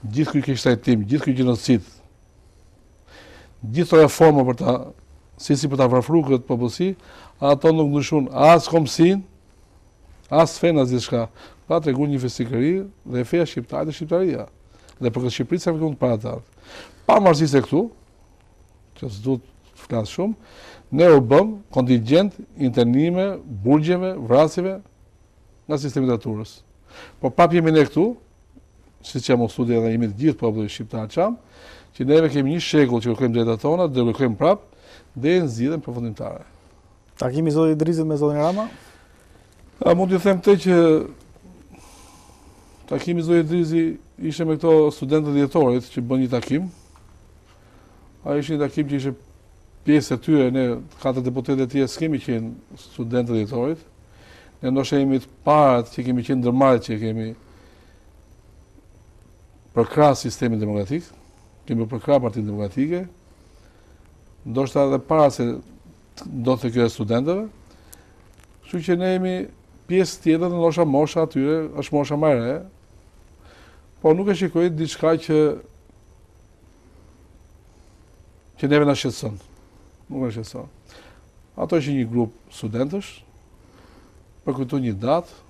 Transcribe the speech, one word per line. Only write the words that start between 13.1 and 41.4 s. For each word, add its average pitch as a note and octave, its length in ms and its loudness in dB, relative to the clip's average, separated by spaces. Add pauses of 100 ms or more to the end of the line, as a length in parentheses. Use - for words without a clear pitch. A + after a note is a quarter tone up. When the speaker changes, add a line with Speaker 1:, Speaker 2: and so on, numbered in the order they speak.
Speaker 1:
dhe B2 160 -4
feja F3 220 0
shqiptare C#3+ 400 -8
dhe D3 80 -12
shqiptaria. E3 500 -2 (540)
Dhe A#2+ 100 -2
për B2 140 -4
këtë B2 100 -4
Shqipëri E3 240 -4
sa E3+ 160 -2
këtu D#3 240 -2
para A#2+ 220 0
të A#2 160 -8
ardhur. - 280 -20 (440)
Pavarësisht E3 480 6
se C3 80 6
këtu, D#3 160 0 (1160)
që B2 120 -10
s'duhet A#2 320 -6
të - 400 -20
flas A2+ 300 -6
shumë, G#3 220 -4 (600)
ne E3+ 160 6
u A3 80 10
bëm E3 360 2 (180)
kontingjent B2+ 640 2 (240)
internime, C#3+ 720 0 (320)
burgjeve, F3 480 2 (160)
vrasjeve D#3+ 480 2 (880)
nga D3 160 -2
sistemi C3+ 260 -2
i B2+ 40 2
diktaturës. A2 480 -6 (600)
Po C3+ 140 -2
prap E3+ 200 4
jemi D#3+ 200 2
ne D#3 140 6
këtu, G#3 260 0 (920)
siç - 240 -10
jam A#2+ 160 4
unë A2 80 -8
studi A#2+ 220 -2
dhe A2+ 180 0
jemi A#2 180 -2
të G2+ 100 -12
gjithë D3+ 180 0
populli A2 320 -4
shqiptar G#2+ 420 -10
çam, G3+ 220 0 (600)
që B2+ 100 -4
neve D3+ 260 4
kemi C#3 220 0
një E3+ 80 -4
shekull B2 400 2
që A#2+ 100 -2
kërkojmë A#2 240 -2
drejtat A2+ 280 -2
tona, E3+ 240 0
do B2+ 200 0
kërkojmë A2+ 300 -2
prap F3+ 240 2 (520)
dhe D3+ 280 0
nxirren C3 400 -4
përfundimtare. A#2 640 -10 (720)
Speaker 2:
Takimi D3 320 -2
i D3 40 0
zotit D#3 220 2
Idrizit D#3+ 300 0
me D3+ 120 -2
zotin D3 220 0
Rama? G3 260 -2 (1120)
Speaker 1:
A E3+ 160 2
mund F#3 160 0
t'ju F#3 120 0
them F#3+ 180 2
këtë G3+ 140 6 (100)
që F3+ 140 4 (2000)